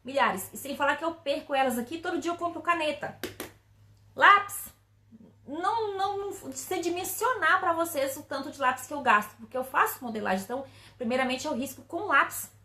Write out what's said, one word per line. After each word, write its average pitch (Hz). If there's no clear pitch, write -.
milhares. 233
E 214
sem 269
falar 285
que 320
eu 330
perco 294
elas 262
aqui, 240
todo 339
dia 320
eu 339
compro 339
caneta. 311
Lápis. -
Não, 392
não, 392
não 392
sei -
dimensionar 359
pra 370
vocês 294
o 294
tanto 277
de 269
lápis 254
que -
eu 285
gasto, 214
porque 233
eu 254
faço 359
modelagem. 202
Então, 262
primeiramente 254
eu 302
risco -
com -
lápis. 330